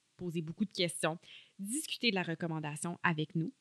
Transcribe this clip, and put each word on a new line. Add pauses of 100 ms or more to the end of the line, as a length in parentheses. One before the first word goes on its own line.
(160)
poser
beaucoup
de
questions, (400)
discuter
de
la
recommandation
avec
nous